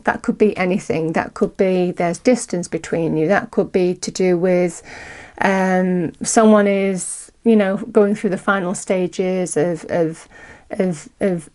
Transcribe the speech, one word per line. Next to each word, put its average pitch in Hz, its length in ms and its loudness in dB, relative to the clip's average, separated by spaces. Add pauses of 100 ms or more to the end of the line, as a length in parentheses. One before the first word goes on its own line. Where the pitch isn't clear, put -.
that - 180 -2
could - 160 -4
be 214 180 2
anything. 170 560 -2
That - 220 -4
could 202 220 -2
be 185 340 2
there's 175 280 -4
distance 247 500 0
between 165 480 -2
you. 156 100 0
That 196 240 0
could - 220 -2
be 180 220 0
to - 160 -10
do 180 280 0
with, 180 440 0 (580)
um, 185 720 2 (100)
someone 214 460 4
is, 196 640 -4 (120)
you 226 120 6
know, 196 220 2
going 208 360 2
through 208 160 -2
the 190 80 -4
final 196 360 -2
stages 185 840 -2
of, 165 340 -2
of, 165 380 -2 (420)
of, 185 380 -4 (120)
of 185 340 -4